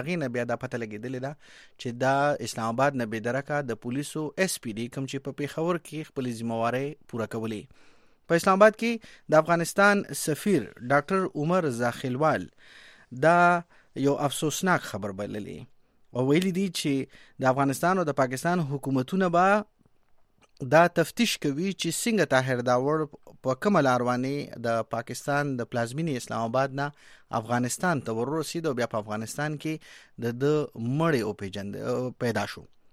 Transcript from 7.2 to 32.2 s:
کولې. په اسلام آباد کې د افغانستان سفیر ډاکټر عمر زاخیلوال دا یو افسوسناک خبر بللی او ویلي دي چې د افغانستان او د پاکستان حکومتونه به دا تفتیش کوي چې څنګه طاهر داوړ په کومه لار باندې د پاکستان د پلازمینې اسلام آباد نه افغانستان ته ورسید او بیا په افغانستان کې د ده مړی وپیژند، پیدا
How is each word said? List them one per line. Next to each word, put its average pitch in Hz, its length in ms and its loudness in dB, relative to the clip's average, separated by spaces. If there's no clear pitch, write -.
کولې. 110 380 -6
په 170 80 4
اسلام 190 260 4
آباد 214 220 8
کې 233 80 0
د 147 60 4
افغانستان 170 680 4
سفیر 156 340 2
ډاکټر 143 400 2
عمر 160 340 2
زاخیلوال 123 680 0
دا 175 500 6
یو 139 200 2
افسوسناک 170 520 0
خبر 101 300 -8
بللی 101 480 -8
او 120 140 -2
ویلي 180 240 4
دي 190 180 0
چې 139 360 -2
د 131 40 -2
افغانستان 139 520 2
او 180 60 0
د 147 160 -2
پاکستان 131 400 0
حکومتونه 139 720 -2
به 190 360 4
دا 165 160 8
تفتیش 175 460 2
کوي 151 280 -2
چې 170 180 -4
څنګه 214 280 4
طاهر 131 380 2
داوړ 135 280 2
په 131 100 2
کومه 196 220 6
لار 123 200 4
باندې 127 580 -4
د 113 160 2
پاکستان 143 640 -2
د 117 160 -6
پلازمینې 123 440 -2
اسلام 113 300 -6
آباد 131 320 0
نه 143 80 -2
افغانستان 123 600 0
ته 113 160 -4
ورسید 151 480 -4
او 147 80 0
بیا 117 220 -2
په - 20 0
افغانستان 110 600 -6
کې 156 160 -6
د - 0 -
ده 147 340 2
مړی 135 460 0
وپیژند، 101 560 -6
پیدا 107 280 0